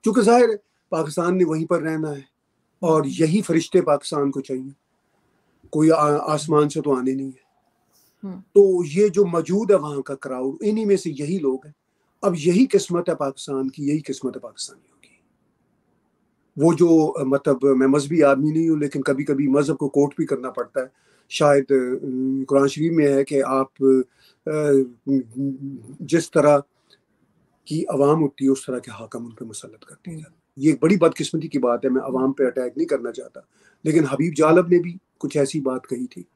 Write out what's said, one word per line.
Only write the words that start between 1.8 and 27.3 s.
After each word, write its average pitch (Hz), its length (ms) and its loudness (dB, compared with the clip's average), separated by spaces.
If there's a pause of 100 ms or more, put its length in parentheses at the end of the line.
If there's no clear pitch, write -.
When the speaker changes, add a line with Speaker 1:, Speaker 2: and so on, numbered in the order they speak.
Speaker 1:
रहना 156 300 -6
है 139 160 -12 (560)
और 160 180 2
Speaker 2:
हम्म। 139 100 -4
Speaker 1:
यही 160 320 0
फरिश्ते 165 380 0
पाकिस्तान 143 500 -2
को 135 100 -8
चाहिए, 135 320 -10 (1000)
कोई 156 180 4
आ-, 151 260 4
आसमान 151 520 0
से 156 120 -6
तो 139 160 0
आने 131 180 -2
नहीं 135 180 -8
है। - 100 -20 (800)
Speaker 2:
हम्म। 185 180 -14
Speaker 1:
तो 185 440 4
ये 185 260 2
जो 196 140 2
मौजूद 180 480 0
है 190 60 6
वहाँ 147 240 -6
का 139 120 -8
crowd, 131 480 -8
इन्हीं 220 240 -2
में 196 100 4
से 175 140 -6
यही 147 280 -6
लोग 135 280 -4
हैं। 147 80 -20 (500)
अब 185 120 2
यही 175 300 2
किस्मत 175 420 0
है 165 60 -2
पाकिस्तान 135 540 -6
की, 143 160 -10
यही 151 160 -2
किस्मत 131 360 -8
है 120 40 -14
पाकिस्तानियों - 640 -18
की। - 40 -20 (1500)
वो 160 160 4
जो, 165 320 4
अ, 147 180 -4
मतलब, 135 400 0
मैं 135 220 4
मजहबी 143 340 2
आदमी 139 320 4
नहीं 165 160 0
हूँ, 156 120 0
लेकिन 143 220 -4
कभी-कभी 139 460 -2
मजहब 143 280 0
को 139 120 -6
कोट 143 300 0
भी 165 60 -2
करना 131 260 -6
पड़ता 120 300 -8
है। 131 120 -10 (380)
शायद, 143 320 4
अ, 131 360 0 (460)
कुरान 139 240 2
शरीफ 156 240 -2
में 147 200 2
है 139 120 2
कि 139 160 0
आप, 135 300 -2 (800)
अ, 147 360 2 (1160)
जिस 160 260 -2
तरह 147 300 4 (1080)